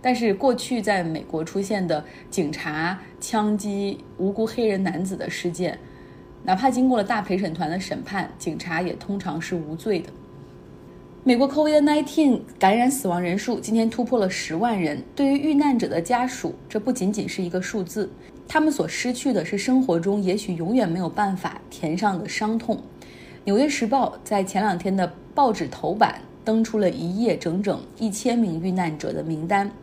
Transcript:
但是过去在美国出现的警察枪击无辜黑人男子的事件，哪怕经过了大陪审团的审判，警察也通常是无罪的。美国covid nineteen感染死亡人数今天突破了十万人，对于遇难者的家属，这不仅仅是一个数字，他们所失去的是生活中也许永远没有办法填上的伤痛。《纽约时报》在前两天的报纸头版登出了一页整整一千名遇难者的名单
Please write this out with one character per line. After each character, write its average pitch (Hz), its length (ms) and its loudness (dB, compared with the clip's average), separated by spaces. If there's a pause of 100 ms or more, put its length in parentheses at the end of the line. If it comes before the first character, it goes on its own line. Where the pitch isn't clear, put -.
但 254 140 2
是 226 180 2
过 240 220 4
去 247 260 -4
在 196 240 0
美 160 160 -4
国 160 240 -6
出 196 160 -4
现 196 260 -2
的 156 160 0 (280)
警 156 200 0
察 160 480 -4 (220)
枪 214 380 2
击 202 400 -2 (180)
无 190 160 0
辜 220 140 0
黑 226 200 0
人 196 160 2
男 180 220 -2
子 190 100 -4
的 - 140 -6
事 175 220 -4
件， 170 280 -4 (640)
哪 185 120 2
怕 254 160 4
经 254 180 4
过 254 80 4
了 208 80 2
大 220 160 -2
陪 185 160 -2
审 185 160 -2
团 165 160 -2
的 170 100 -2
审 160 240 -6
判， 190 360 -4
警 160 200 -6
察 165 220 -4
也 180 140 -2
通 196 240 -6
常 185 200 -6
是 165 160 -6
无 156 220 -4
罪 196 220 0
的。 - 100 -6 (1200)
美 254 80 8
国 262 140 4
covid 302 340 4
nineteen 302 560 4 (200)
感 196 180 6
染 247 140 4
死 262 180 -2
亡 175 100 0
人 180 200 0
数 220 200 -2
今 220 160 -4
天 226 140 4
突 233 160 -2
破 247 140 2
了 196 100 4
十 - 280 -4
万 214 220 2
人， 151 240 -2 (120)
对 277 120 2
于 277 120 4
遇 302 160 2
难 285 240 4
者 190 100 0
的 170 120 0
家 240 260 0
属， - 280 -6 (140)
这 214 100 -4
不 214 140 -2
仅 196 180 0
仅 202 160 -2
是 185 160 -6
一 175 60 -2
个 185 140 -2
数 202 200 -4
字， 190 280 -4 (360)
他 311 140 2
们 311 100 4
所 269 160 0
失 - 240 -4
去 247 220 -2
的 190 100 2
是 180 140 -4
生 254 260 4
活 170 160 2
中 196 220 0
也 185 160 2
许 190 180 -4
永 165 200 -2
远 240 120 4
没 165 120 0
有 175 100 -2
办 196 260 0
法 - 240 -6 (120)
填 160 260 -4
上 196 220 0
的 214 100 -8
伤 220 300 -2
痛。 220 200 -2 (680)
《纽 202 120 2
约 269 100 6
时 285 200 0
报》 247 360 2
在 196 220 0
前 190 180 0
两 196 160 2
天 190 160 0
的 185 160 2 (240)
报 277 160 6
纸 180 180 -2
头 160 260 -4
版 208 260 2 (240)
登 220 180 2
出 220 160 0
了 190 120 4
一 175 320 -4
页 208 160 2
整 175 240 -2
整 196 180 0 (180)
一 220 120 -2
千 233 280 0
名 165 240 0
遇 185 80 0
难 175 280 0
者 - 120 -6
的 156 120 -4
名 160 260 -4
单 202 220 2 (120)